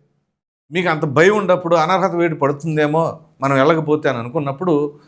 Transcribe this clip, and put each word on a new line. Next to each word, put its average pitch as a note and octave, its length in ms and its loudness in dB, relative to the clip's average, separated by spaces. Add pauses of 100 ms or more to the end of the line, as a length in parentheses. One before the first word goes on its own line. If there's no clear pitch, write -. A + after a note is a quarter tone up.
(720)
మీకు F3 180 -2
అంత D#3 160 -2
భయం E3 320 4
ఉన్నప్పుడు F3+ 380 0
అనర్హత E3+ 400 0
వేటు E3+ 200 0
పడుతుందేమో D3+ 840 -2 (220)
మనం C3+ 140 0
వెళ్ళకపోతే D3+ 540 2
అని B2+ 80 -2
అనుకున్నప్పుడు C#3 920 -4